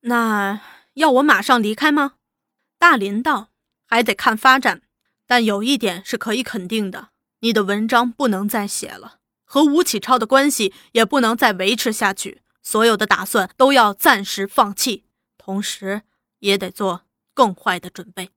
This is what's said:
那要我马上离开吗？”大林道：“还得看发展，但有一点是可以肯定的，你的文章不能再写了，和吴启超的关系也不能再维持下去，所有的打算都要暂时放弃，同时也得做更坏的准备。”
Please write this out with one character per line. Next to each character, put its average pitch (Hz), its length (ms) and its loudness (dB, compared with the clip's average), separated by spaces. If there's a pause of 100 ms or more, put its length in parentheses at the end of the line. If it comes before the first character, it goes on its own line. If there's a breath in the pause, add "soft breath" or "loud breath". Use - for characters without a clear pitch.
那 214 580 -2 (340 loud breath)
要 294 180 2
我 254 100 4
马 247 180 4
上 240 220 2
离 214 140 -2
开 302 160 0
吗？” 285 220 0 (640)
大 339 200 4
林 202 260 -4
道 254 280 -4 (360)
：“还 233 160 0
得 220 120 0
看 220 220 0
发 262 220 4
展， 240 240 -2 (440)
但 247 160 2
有 208 200 -2
一 262 160 -2
点 196 260 -4
是 - 140 -8
可 214 160 -6
以 254 80 -4
肯 185 260 -10
定 208 220 -4
的， - 180 -16 (320)
你 226 140 0
的 214 100 2
文 208 240 -2
章 240 240 0
不 269 160 -2
能 202 180 -2
再 208 220 -4
写 - 220 -10
了， - 280 -20 (260)
和 285 200 2
吴 302 180 4
启 - 160 -2
超 247 200 0
的 220 80 -4
关 269 240 2
系 202 240 -4 (180 loud breath)
也 226 140 4
不 277 140 0
能 233 140 2
再 226 200 2
维 185 200 0
持 220 160 -2
下 214 220 -2
去， - 300 -12 (200)
所 220 220 0
有 233 100 4
的 214 120 -2
打 185 180 0
算 190 320 -2
都 277 160 6
要 220 220 4
暂 240 280 2
时 196 240 -6
放 202 280 0
弃， - 300 -6 (340)
同 196 240 -8
时 202 400 -8 (380)
也 202 180 0
得 185 120 -8
做 185 340 -6 (280)
更 214 220 2
坏 180 260 -4
的 180 80 -18
准 180 220 -18
备。” 180 260 -12